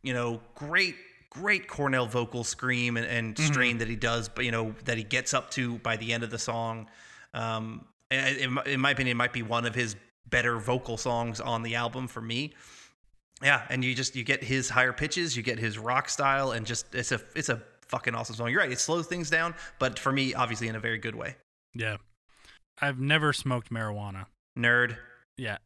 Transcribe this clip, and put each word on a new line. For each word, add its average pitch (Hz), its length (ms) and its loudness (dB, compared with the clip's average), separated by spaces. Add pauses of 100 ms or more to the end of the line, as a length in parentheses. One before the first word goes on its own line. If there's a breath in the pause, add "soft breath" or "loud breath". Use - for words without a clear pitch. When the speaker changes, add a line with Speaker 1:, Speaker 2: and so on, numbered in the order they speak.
Speaker 1:
You 135 100 -2
know, 120 280 0 (140)
great, 165 420 0 (340)
great 196 360 0
Cornell 135 400 2
vocal 120 380 0
scream 123 540 0
and, 117 80 0
and 113 300 -2
Speaker 2:
Mm-hmm. 151 160 4
Speaker 1:
strain 123 260 4
that 113 100 0
he 117 80 -2
does, 117 320 0
but, 123 160 -4
you 120 60 0
know, 113 240 0 (100)
that 120 140 0
he 113 60 -4
gets 123 280 -2
up - 200 0
to 120 260 -2
by 113 180 -2
the 110 160 -4
end 117 120 0
of 110 60 -6
the 113 80 -6
song. 113 500 -4 (440 loud breath)
Um, 113 540 -6 (240)
and 135 260 2
in 131 160 -2
my, 135 120 0
in 139 160 0
my 139 100 4
opinion, 127 260 2
it - 20 -2
might 123 140 2
be 123 100 -4
one 117 220 0
of 113 100 -2
his 117 220 -2 (320)
better 120 300 2
vocal 120 400 -2
songs 117 420 -2
on 117 220 -2
the 113 120 -4
album 120 320 -2
for 117 140 -10
me. 120 320 -4 (920 loud breath)
Yeah, 139 280 6
and 127 120 0
you 127 120 0
just, 131 200 -2
you 120 100 -4
get 139 200 0
his 131 240 0
higher 127 240 4
pitches, 156 440 -2
you 120 60 -4
get 110 160 -2
his 110 200 -2
rock 123 320 0
style, 139 420 2
and 113 140 -2
just, - 280 -6
it's 123 180 0
a, 117 80 0 (140)
it's 156 140 -2
a 113 140 0 (260)
fucking 120 260 -2
awesome 117 220 -6
song. 117 140 -2
You're 160 100 2
right, 151 120 2
it 123 80 -4
slows 165 260 0
things 170 240 -4
down, 165 240 2 (240 loud breath)
but 127 200 0
for 131 140 2
me, 135 220 2
obviously 117 340 0
in 110 80 -4
a 107 40 -6
very 113 180 -2
good 110 160 -4
way. 110 220 -8 (380)
Speaker 2:
Yeah. 110 220 -4 (840 loud breath)
I've 139 180 0
never 147 340 4
smoked 127 380 -2
marijuana. 104 560 -6 (320)
Speaker 1:
Nerd. 120 380 6 (420)
Speaker 2:
Yeah. 110 280 -4